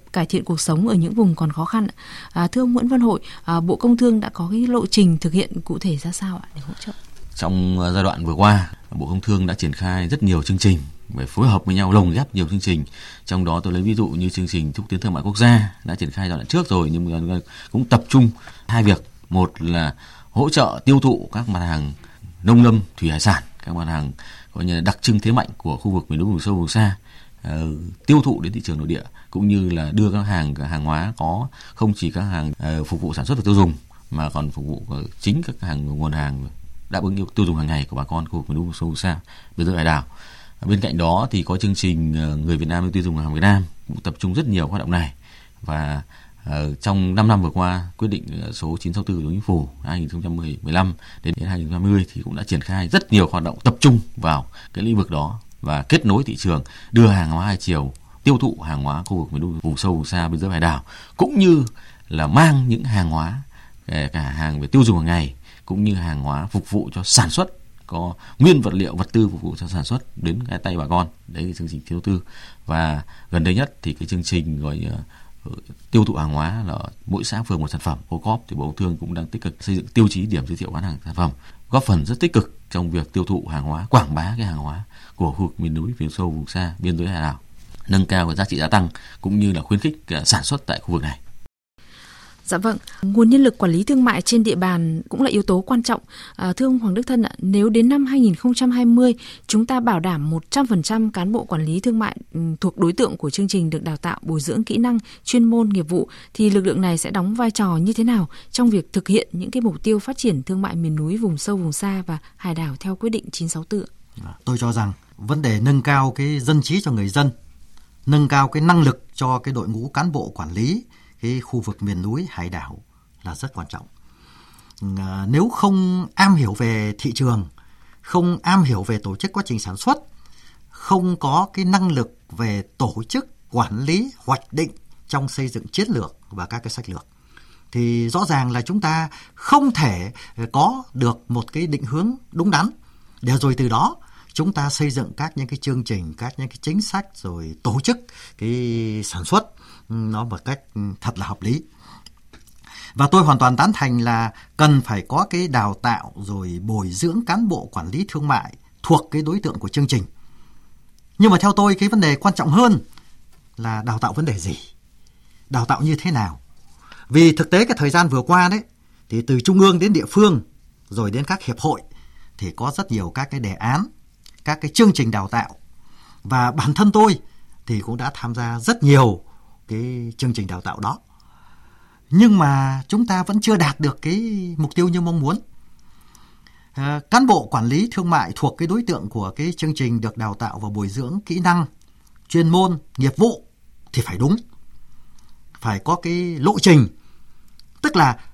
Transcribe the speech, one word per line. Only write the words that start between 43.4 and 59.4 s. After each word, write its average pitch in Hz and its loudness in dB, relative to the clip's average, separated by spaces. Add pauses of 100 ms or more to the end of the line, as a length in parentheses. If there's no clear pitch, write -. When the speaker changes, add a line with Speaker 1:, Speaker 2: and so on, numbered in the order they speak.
Speaker 2:
Nam 98 4 (240)
cũng - -10
tập 78 -6
trung 92 -4
rất 151 -2
nhiều 90 0
hoạt 95 -6
động - -6
này. 85 0 (500)
Và, 73 -4 (420)
ờ, 73 -4
trong 95 0
năm 107 4
năm 104 4
vừa 82 0
qua, 90 -2 (100)
quyết 113 -2
định, 101 -4 (180)
ờ, 76 -10
số 80 -8
chín 85 -6
sáu 92 -4
tư 98 -4
của 78 -4
Chính 95 -4
phủ 80 0 (140)
hai 82 -6
nghìn 78 -6
không 85 -8
trăm 85 -6
mười, 78 -8
mười 76 -6
lăm 92 2 (280)
đến, 85 -4
đến 87 -6
hai 92 -4
nghìn 80 -6
không 82 -6
trăm 90 -2
hai 101 4
mươi 95 4
thì - -10
cũng - -8
đã 104 -8
triển - -2
khai 95 -4
rất - 0
nhiều 95 6
hoạt 85 -2
động - -6
tập - 2
trung 123 8 (180)
vào 76 -2 (280)
cái 95 -4
lĩnh 113 0
vực 95 0
đó 80 -4 (200)
và 76 -4
kết - 2
nối 104 2
thị - -8
trường, 80 -2 (300)
đưa 113 8
hàng 92 4
hóa 82 0
hai 101 -2
chiều, 73 -2 (320)
tiêu 139 4
thụ 123 -2
hàng 76 -6
hóa 71 -4
khu 95 -4
vực 78 -6
miền 73 -4